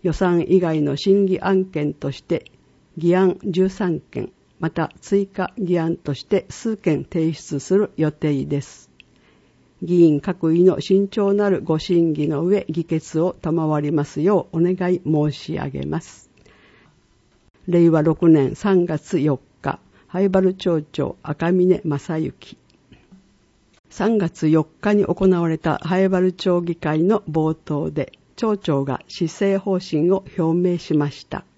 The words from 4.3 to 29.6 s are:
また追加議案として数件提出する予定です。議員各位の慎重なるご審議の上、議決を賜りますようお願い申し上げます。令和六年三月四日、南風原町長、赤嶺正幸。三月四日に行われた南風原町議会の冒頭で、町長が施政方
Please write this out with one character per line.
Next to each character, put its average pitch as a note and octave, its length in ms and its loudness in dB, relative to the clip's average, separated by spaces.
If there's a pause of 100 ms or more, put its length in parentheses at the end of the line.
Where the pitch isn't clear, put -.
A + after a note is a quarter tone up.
ま E3 120 -4
た D#3+ 200 -4 (100)
追 G3+ 260 0
加 F#3+ 320 -6
議 F3 200 0
案 E3 180 -2
と - 180 -6
し - 100 -12
て F#3+ 240 0
数 A3 280 -6
件 - 280 -2
提 D#3+ 300 -2
出 - 260 -8
す F#3 160 -2
る G#3 200 0
予 D#3 140 0
定 D3 360 -4
で C#3+ 160 -4
す。 - 280 -20 (920)
議 F3 200 4
員 D3+ 180 4
各 E3 340 -2
位 F3 80 4
の F#3 180 4
慎 G3 280 0
重 G3 240 -2
な G3+ 160 2
る F#3 140 0
ご D#3 160 -2
審 E3+ 340 0
議 D3+ 160 -2
の D#3 160 -2
上、 F#3+ 240 0
議 E3 160 -4
決 D#3+ 340 -4
を F3 220 0
賜 D#3 400 -2
り D3 120 -2
ま D3 120 0
す - 160 -8
よ F#3 320 0
う E3 60 -4
お - 40 0
願 F3+ 120 2 (180)
い F3+ 120 -2
申 D3+ 280 0
し - 220 -10
上 C#3 160 -6
げ C#3 160 -8
ま D#3 160 -4
す。 - 280 -20 (1400)
令 E3+ 220 4
和 D#3+ 140 4
六 D#3+ 260 2
年 D3 280 4
三 F#3+ 280 2
月 E3 360 -4
四 C#3+ 200 0 (220)
日、 - 180 -6 (320)
南 F#3+ 180 2
風 F#3+ 100 4
原 F#3 140 2
町 E3+ 280 -2 (100)
長、 - 300 -4
赤 D#3+ 300 -4
嶺 F3+ 300 2
正 D#3 360 -4
幸。 - 400 -10 (1300)
三 G#3+ 300 -2
月 E3 300 -2
四 D#3 160 4
日 - 280 -4
に G#3 140 2
行 F#3+ 240 2
わ E3+ 180 2
れ D#3+ 80 -2
た D#3 260 -2
南 F#3 260 2
風 - 0 -
原 F#3 240 2
町 F3+ 280 0
議 E3+ 160 -4
会 D#3 260 -2
の G3+ 180 2
冒 D#3 340 -2
頭 D#3 360 -6
で、 D3 220 -6 (240)
町 G#3+ 220 -2
長 C#3 260 0
が C3+ 240 -6
施 - 160 -4
政 G3 340 0
方 F#3+ 200 -2